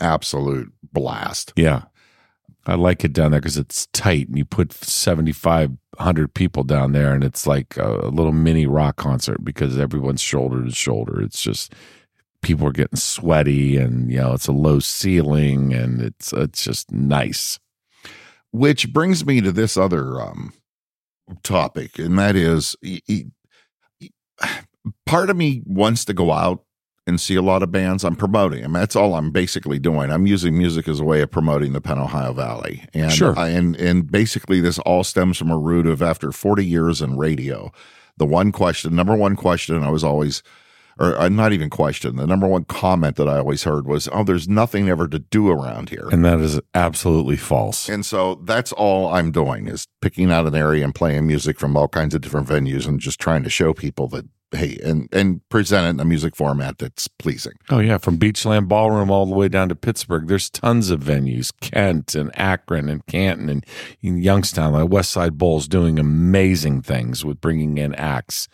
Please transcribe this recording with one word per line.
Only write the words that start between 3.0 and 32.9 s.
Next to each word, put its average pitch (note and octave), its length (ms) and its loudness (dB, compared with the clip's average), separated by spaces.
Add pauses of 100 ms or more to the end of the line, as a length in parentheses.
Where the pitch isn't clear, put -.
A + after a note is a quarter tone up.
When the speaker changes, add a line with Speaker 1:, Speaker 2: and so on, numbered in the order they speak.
Speaker 2:
it D2+ 80 0
down D2+ 200 4
there D2 80 4
'cause C#2+ 160 -4
it's - 360 -6
tight D#2+ 360 0
and C2+ 100 -4
you C#2+ 60 0
put - 280 -2
seventy-five D#2+ 1000 0 (280)
hundred D#2+ 360 0
people F2 300 0
down C2+ 280 0
there C#2+ 200 2
and C#2 120 0
it's - 220 -4
like C#2 300 0
a, G1+ 280 -2
a G1+ 40 -4
little D#2 240 0
mini D#2+ 340 4
rock D2 300 2
concert B1+ 480 -4
because C2+ 340 -2
everyone's C#2 420 -2
shoulder B1+ 440 -2
to A#1+ 60 -6
shoulder. A1+ 500 -4
It's - 220 -4
just, - 320 -6 (640)
people D2 260 0
are C#2 60 0
getting - 240 -2
sweaty C#2+ 800 2
and, B1 340 0
you B1+ 80 -2
know, B1+ 140 0
it's B1+ 140 -4
a C#2 60 0
low D2 280 4
ceiling D2 960 0
and A#1+ 260 -2
it's, - 320 -8
it's - 320 -4
just - 280 -8
nice. C2+ 640 -2 (960)
Speaker 1:
Which B2 400 2
brings E3 340 2
me C3+ 160 4
to F#2+ 100 2
this G#2+ 240 0
other, D2+ 440 0
um, G1+ 320 -12 (880)
topic, D2+ 560 -2
and E2+ 200 0
that G2+ 180 4
is, E2 460 2
y-, F#2 260 -10
y-, G2+ 160 -2 (760)
y-, - 80 -20 (320)
<sighs> - 680 -10
part F#3 240 2
of F#3+ 60 0
me D3 300 0
wants G#2 400 2
to G#2+ 80 -2
go F2 180 2
out E2+ 320 -2 (420)
and F2 140 2
see - 140 -2
a F#2 80 2
lot F#2 220 2
of E2+ 80 -2
bands. F#2+ 320 0
I'm F2 100 -2
promoting. F#2+ 480 0
I B1+ 60 -8
mean, D#2+ 60 -2
that's F#2 200 0
all G2 200 2
I'm D#2 180 -2
basically E2+ 480 -2
doing. D2 320 0
I'm F2+ 140 2
using F2 300 2
music E2 300 0
as D2+ 140 -2
a D2+ 40 -2
way D#2 160 4
of C#2+ 100 0
promoting D2 420 0
the C#2+ 80 -4
Penn C#2+ 180 -4
Ohio C2+ 340 -4
Valley. B1 520 -8 (100)